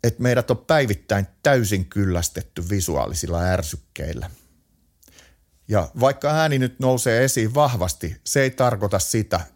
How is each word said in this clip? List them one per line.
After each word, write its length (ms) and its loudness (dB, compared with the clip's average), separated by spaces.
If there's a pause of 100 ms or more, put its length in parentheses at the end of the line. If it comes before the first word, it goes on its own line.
että 200 0
meidät 280 2
on 60 2
päivittäin 680 0 (160)
täysin 420 2
kyllästetty 840 -4
visuaalisilla 720 -2
ärsykkeillä. 880 -4 (1400)
Ja 220 0 (100)
vaikka 320 2
ääni 280 2
nyt 200 -2
nousee 440 2
esiin 300 0
vahvasti, 720 0
se 180 0
ei 100 2
tarkoita 480 0
sitä 400 -2 (160)